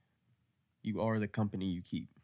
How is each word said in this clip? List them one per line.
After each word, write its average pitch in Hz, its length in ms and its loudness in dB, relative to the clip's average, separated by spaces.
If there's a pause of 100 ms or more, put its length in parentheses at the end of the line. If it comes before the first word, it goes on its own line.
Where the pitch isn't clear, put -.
(840)
You 107 200 -2
are 110 160 2
the 104 100 0
company 104 380 0
you 90 160 0
keep, - 260 -6 (160)